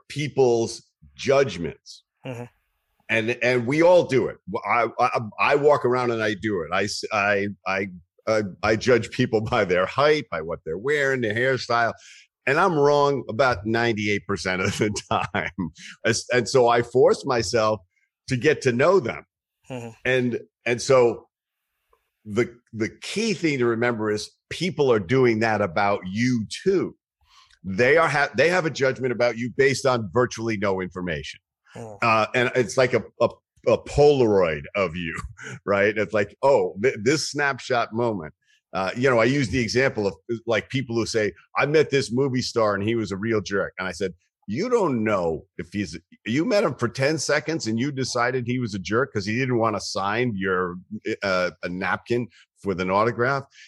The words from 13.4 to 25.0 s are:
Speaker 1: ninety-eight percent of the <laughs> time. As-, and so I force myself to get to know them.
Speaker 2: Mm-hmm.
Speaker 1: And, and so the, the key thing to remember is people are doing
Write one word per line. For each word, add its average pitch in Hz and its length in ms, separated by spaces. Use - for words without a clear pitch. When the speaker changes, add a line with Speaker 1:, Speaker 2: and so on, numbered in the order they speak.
Speaker 1:
ninety-eight 107 640
percent 92 340
of 101 160
the 107 160
<laughs> - 0
time. 82 380
As-, 113 260
and 120 160
so 123 200
I 120 160
force 156 420
myself 110 540
to 131 100
get 143 240
to 131 100
know 156 280
them. 95 260
Speaker 2:
Mm-hmm. 120 220
Speaker 1:
And, 123 340
and 117 160
so 123 480
the, 107 320
the 110 180
key 220 320
thing 151 240
to 120 80
remember 113 460
is 104 180
people 156 400
are 113 80
doing 117 400